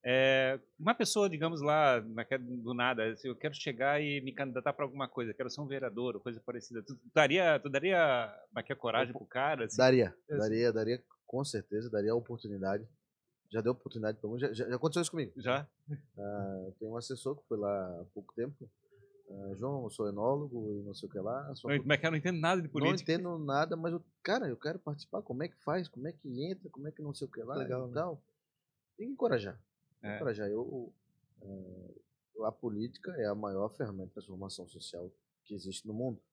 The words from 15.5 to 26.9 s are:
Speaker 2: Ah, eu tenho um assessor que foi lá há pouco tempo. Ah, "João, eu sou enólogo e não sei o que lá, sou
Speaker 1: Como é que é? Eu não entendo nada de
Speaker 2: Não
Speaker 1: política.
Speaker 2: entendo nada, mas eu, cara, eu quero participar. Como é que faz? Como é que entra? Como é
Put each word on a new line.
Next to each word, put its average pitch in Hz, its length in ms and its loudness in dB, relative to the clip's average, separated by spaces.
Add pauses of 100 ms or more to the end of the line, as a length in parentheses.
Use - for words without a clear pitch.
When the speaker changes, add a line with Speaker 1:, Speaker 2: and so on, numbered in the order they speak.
Speaker 2:
Ah, 98 500 -6
eu 95 120 -12
tenho 110 140 -8
um 117 40 -6
assessor 131 380 -6
que - 140 -12
foi 110 100 -2
lá 98 420 -2
há 90 40 -12 (100)
pouco 101 200 -14
tempo. 123 360 -6 (600)
Ah, 98 260 -10
"João, 131 280 -4
eu 104 60 -6
sou 104 180 -2
enólogo 117 720 0
e 101 60 -8
não 98 100 -10
sei 98 140 -12
o - 40 -14
que 101 60 -6
lá, 123 380 -4
sou 123 200 -6
Speaker 1:
Como 139 160 4
é 139 60 8
que 147 60 -2
é? 160 40 4
Eu 165 40 2
não 156 60 2
entendo 175 220 0
nada 175 220 4
de 151 60 -6
Speaker 2:
Não - 40 -10
Speaker 1:
política. 160 400 2
Speaker 2:
entendo 175 260 0
nada, 151 380 0
mas 165 160 -2
eu, 170 100 -4 (200)
cara, 185 260 0
eu 120 80 -2
quero 165 220 -4
participar. 147 440 -6
Como 127 200 -6
é 175 60 -4
que - 160 -14
faz? 170 240 0
Como 127 180 -10
é 170 60 -6
que 131 380 -6
entra? 190 200 -8
Como 135 160 -12
é 156 60 -8